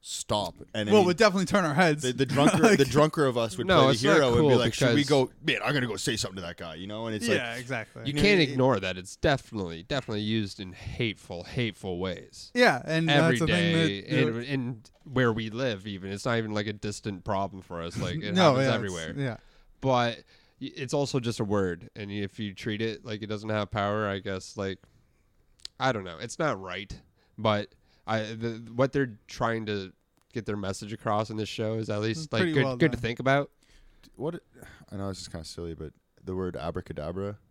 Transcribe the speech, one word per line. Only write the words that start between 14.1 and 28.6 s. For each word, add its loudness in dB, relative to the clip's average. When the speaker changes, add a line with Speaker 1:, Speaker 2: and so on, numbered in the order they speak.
Speaker 2:
that, 0
Speaker 3:
and, -6
and -4
where 2
we -2
live, -4
even, -6
it's -6
not 2
even, -2
like, -2
a -4
distant -6
problem -2
for -10
us. -6
Like, -4
it -4
Speaker 2:
<laughs> -
No, 8
Speaker 3:
happens 4
Speaker 2:
yeah, 2
it's, 2
Speaker 3:
everywhere. -6
Speaker 2:
yeah. -4
Speaker 3:
But 2
y-, -10
it's -6
also 0
just -4
a 0
word, -2
and -10
if -6
you -6
treat -6
it -6
like -8
it -10
doesn't -8
have -2
power, 0
I -2
guess, -8
like, -4
I 2
don't -4
know. -10
It's -10
not -2
right, -10
but 0
I, 0
the, -6